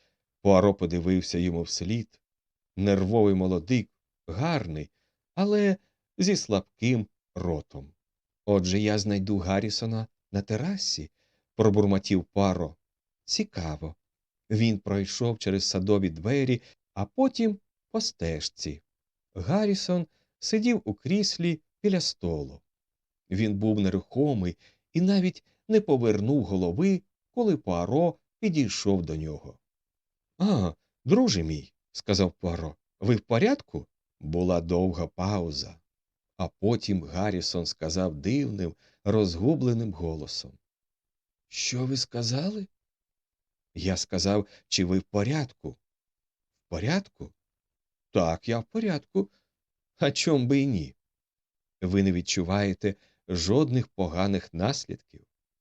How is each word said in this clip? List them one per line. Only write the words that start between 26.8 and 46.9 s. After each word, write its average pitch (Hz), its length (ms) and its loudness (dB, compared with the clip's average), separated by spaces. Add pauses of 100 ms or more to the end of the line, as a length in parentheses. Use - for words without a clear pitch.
коли 220 260 0
Пуаро 156 580 0 (240)
підійшов 104 640 0
до 78 100 -6
нього. 78 420 -10 (800)
"А, 151 360 2 (320)
друже 170 380 4
мій", 78 300 -6 (240)
сказав 95 340 0
Пуаро, 82 440 -6 (240)
"ви 110 160 2
в 104 60 -2
порядку?" 120 640 0 (320)
Була 87 420 0
довга 87 460 0
пауза, 90 720 -6 (580)
а 90 100 -4
потім 101 560 -2
Гаррісон 90 640 -4
сказав 82 500 -4
дивним, 101 600 -4 (280)
розгубленим 110 920 0
голосом. 78 640 -8 (880)
"Що - 380 -4
ви 131 120 -2
сказали?" 139 720 -4 (1080)
"Я 90 220 0
сказав, 101 500 0 (200)
чи 92 180 0
ви 92 140 2
в - 40 -2
порядку?" 120 680 -4
"В - 960 -20
порядку?" 127 640 -4 (800)